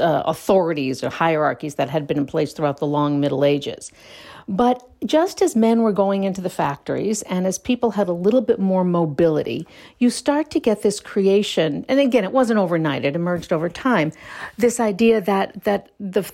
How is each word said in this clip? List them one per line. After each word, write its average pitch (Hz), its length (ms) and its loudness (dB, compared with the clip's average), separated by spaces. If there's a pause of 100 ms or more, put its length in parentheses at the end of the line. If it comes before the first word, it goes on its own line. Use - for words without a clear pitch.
uh, 156 260 2
authorities 160 760 0
or 123 80 -4
hierarchies 151 640 -2
that 139 120 -2
had 147 180 -4
been 147 120 -2
in 143 80 -2
place 156 260 -2
throughout 147 260 -2
the 151 80 -2
long 147 340 0
Middle 143 240 0
Ages. 143 480 -2 (560)
But 240 400 0 (160)
just 320 380 0
as 320 140 2
men 226 260 4
were 220 80 4
going 196 320 0
into 190 180 -2
the 180 100 -4
factories 147 720 -4
and 185 260 -2
as 180 100 -4
people 240 340 -2
had 196 160 0
a 180 40 0
little 208 300 2
bit 208 180 0
more 185 240 2
mobility, 160 840 0 (320)
you 247 100 4
start 294 440 -2
to 311 80 0
get 214 220 0
this 202 180 0
creation. 196 880 0
And 269 100 2
again, 254 240 4
it 190 80 -4
wasn't 233 300 2
overnight. 156 440 0
It 143 120 0
emerged 175 360 -2
over 165 160 0
time. 180 440 0 (440)
This 233 220 2
idea 220 440 2
that, 196 420 -2
that 202 340 -2
the, 196 240 -2 (120)